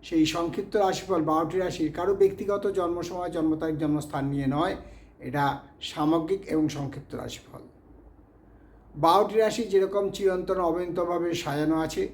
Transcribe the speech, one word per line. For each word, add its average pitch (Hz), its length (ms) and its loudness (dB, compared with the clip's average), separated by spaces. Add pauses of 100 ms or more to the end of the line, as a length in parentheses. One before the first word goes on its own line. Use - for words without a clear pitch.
সেই 160 180 4 (100)
সংক্ষিপ্ত 175 380 -4 (120)
রাশিফল 175 360 0 (100)
বারোটি 160 280 0
রাশির 160 380 -2
কারো 180 240 2
ব্যক্তিগত 196 420 2 (160)
জন্ম 175 180 0 (120)
সময়, 180 260 -6
জন্ম 160 160 2 (100)
তারিখ, 160 220 -2
জন্মস্থান 147 400 -2 (100)
নিয়ে 139 220 0
নয়, 175 200 0 (520)
এটা 139 180 0 (460)
সামগ্রিক 160 500 0 (120)
এবং 156 120 4 (120)
সংক্ষিপ্ত 139 380 -8
রাশিফল। - 480 -12 (1300)
বারোটি 185 440 4
রাশি 220 240 2 (100)
যেরকম 196 300 4 (120)
চিরন্তন 185 440 0 (100)
অবিনতভাবে 175 600 -2 (140)
সাজানো 151 320 0 (100)
আছে 185 180 -2 (100)